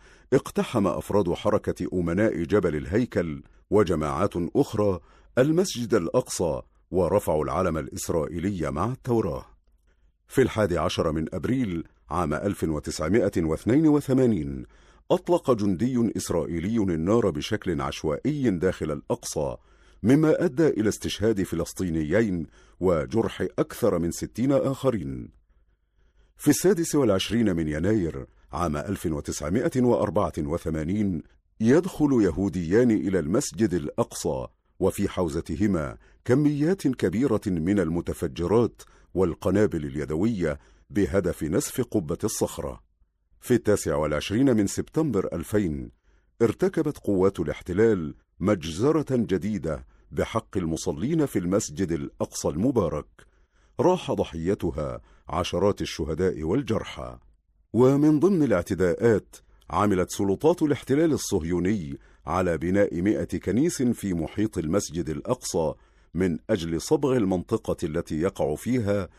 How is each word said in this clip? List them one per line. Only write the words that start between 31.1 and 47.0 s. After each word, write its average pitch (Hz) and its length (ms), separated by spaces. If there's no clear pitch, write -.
يدخل 139 600
يهوديان 92 680
إلى 95 280
المسجد 85 560
الأقصى، 73 720
وفي 95 280
حوزتهما 80 880
كميات 147 640
كبيرة 110 580
من 92 340
المتفجرات 85 1000
والقنابل 90 720
اليدوية 76 720
بهدف 95 520
نسف 85 380
قبة 85 440
الصخرة. 76 560
في - 140
التاسع 101 420
والعشرين 95 600
من 101 100
سبتمبر 101 640
ألفين، 80 580
ارتكبت 151 560
قوات 98 420